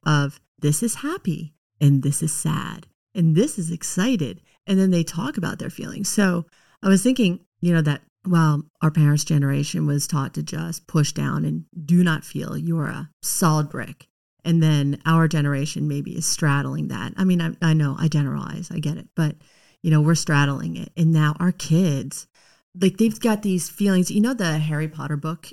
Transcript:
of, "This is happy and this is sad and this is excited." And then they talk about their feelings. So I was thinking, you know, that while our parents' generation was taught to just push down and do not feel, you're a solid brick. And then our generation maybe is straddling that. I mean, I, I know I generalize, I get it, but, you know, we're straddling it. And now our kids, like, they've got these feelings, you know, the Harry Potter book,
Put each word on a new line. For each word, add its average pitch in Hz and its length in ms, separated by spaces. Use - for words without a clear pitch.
of, 147 320
"This 147 220
is 233 140
happy 190 580
and 139 220
this 143 220
is 156 100
sad - 540
and 160 220
this 233 240
is 165 100
excited." 170 720
And 190 140
then 190 100
they 170 140
talk 214 340
about 160 220
their - 100
feelings. - 400
So 180 360
I 202 60
was 196 160
thinking, 226 380
you 175 120
know, 165 100
that 147 180
while 156 380
our 160 80
parents' 147 360
generation 143 600
was 143 220
taught 139 260
to - 80
just 160 460
push 151 240
down 147 340
and 156 200
do 175 180
not 160 200
feel, - 340
you're 160 300
a - 220
solid 156 480
brick. - 380
And 165 200
then 143 420
our 160 220
generation 147 600
maybe 143 300
is 165 80
straddling 143 640
that. - 300
I 190 80
mean, 180 160
I, 165 100
I 160 120
know 147 260
I 160 80
generalize, 147 640
I 170 80
get 151 180
it, - 180
but, 151 200
you 165 80
know, 156 100
we're 160 140
straddling 143 640
it. - 200
And 165 160
now 151 260
our 180 120
kids, 156 760
like, 190 180
they've 220 220
got 214 240
these 185 260
feelings, 190 400
you 208 120
know, 247 120
the 170 240
Harry 156 300
Potter 151 300
book, 156 360